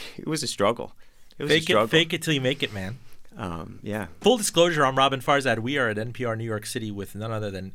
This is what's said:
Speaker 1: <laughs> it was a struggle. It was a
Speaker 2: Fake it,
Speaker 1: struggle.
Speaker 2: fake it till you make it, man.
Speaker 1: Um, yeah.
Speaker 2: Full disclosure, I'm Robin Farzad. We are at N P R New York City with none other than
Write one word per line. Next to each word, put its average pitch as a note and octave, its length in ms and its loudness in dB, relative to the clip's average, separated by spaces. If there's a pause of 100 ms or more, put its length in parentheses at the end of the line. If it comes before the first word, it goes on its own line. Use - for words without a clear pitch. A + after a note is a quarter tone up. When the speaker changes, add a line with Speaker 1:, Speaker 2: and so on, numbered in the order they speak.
Speaker 1:
<laughs> - 120 -16
it - 120 -10
was D3+ 160 -2
a - 20 -4
struggle. G#2+ 460 0 (460)
It - 40 -8
was C#3+ 80 0
a D3 40 6
Speaker 2:
Fake D#3+ 80 6
it, D#3+ 40 -6
Speaker 1:
struggle. F3+ 220 6
Speaker 2:
fake E3 240 4
it E3+ 100 -2
till D#3+ 120 0
you C#3 60 0
make C3 220 0
it, G#2 100 -2
man. G2+ 260 -6 (360)
Speaker 1:
Um, F2 480 -8
yeah. G2+ 260 -6 (120)
Speaker 2:
Full B3 160 6
disclosure, E3+ 480 4
I'm C3 140 2
Robin C3+ 240 4
Farzad. C3 380 2
We C3 180 -2
are B2 100 2
at G#2 80 -2
N A2 160 -4
P B2+ 100 -8
R A2+ 140 -2
New A2+ 80 -6
York A2 220 -4
City A2 240 -6
with G2 240 -8
none A2 180 -6
other G#2+ 180 -4
than F#2+ 240 -8